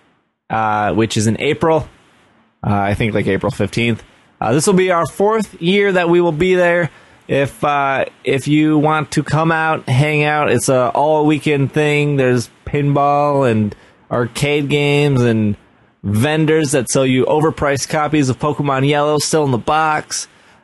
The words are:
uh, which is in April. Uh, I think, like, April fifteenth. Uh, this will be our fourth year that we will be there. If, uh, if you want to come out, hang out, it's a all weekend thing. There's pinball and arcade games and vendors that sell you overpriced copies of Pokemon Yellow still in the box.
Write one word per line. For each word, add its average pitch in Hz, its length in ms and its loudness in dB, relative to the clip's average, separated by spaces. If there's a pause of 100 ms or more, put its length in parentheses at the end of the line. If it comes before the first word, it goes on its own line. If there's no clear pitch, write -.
(500)
uh, 107 440 -2
which 107 240 0
is 107 100 0
in 110 140 -2
April. 156 480 0 (760)
Uh, 104 80 -2
I 101 200 0
think, 110 200 -2
like, 101 140 -2
April 98 240 -2
fifteenth. 113 520 -2 (360)
Uh, 110 140 -2
this 151 140 0
will 208 80 2
be 185 160 2
our 170 140 0
fourth 202 560 -2
year 202 300 2
that 180 180 0
we 175 120 4
will 175 100 2
be 180 240 0
there. 175 360 2 (360)
If, 139 360 -2
uh, 139 420 0 (200)
if 135 220 -2
you 151 300 2
want 151 340 0
to 151 120 0
come 165 300 0
out, 160 340 -2
hang 147 360 0
out, 147 280 0
it's 117 180 0
a 127 200 2
all 151 360 0
weekend 147 460 0
thing. 147 460 0
There's 123 320 2 (160)
pinball 143 840 0
and 107 240 0 (380)
arcade 143 580 -2
games 143 520 2
and 110 340 0 (480)
vendors 151 680 0
that 131 180 -2
sell 135 160 0
you 131 200 2
overpriced 147 600 0
copies 151 400 0
of 123 100 -2
Pokemon 143 500 -2
Yellow 147 300 2
still 151 280 0
in 139 60 0
the 127 60 0
box. 156 720 -2 (360)